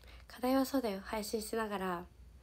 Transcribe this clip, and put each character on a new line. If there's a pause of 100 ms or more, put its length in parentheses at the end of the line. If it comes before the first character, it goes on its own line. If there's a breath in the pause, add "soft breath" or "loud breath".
(260 loud breath)
課
題
は
そ
う
だ
よ。
配
信
し
な
が
ら、 (380 loud breath)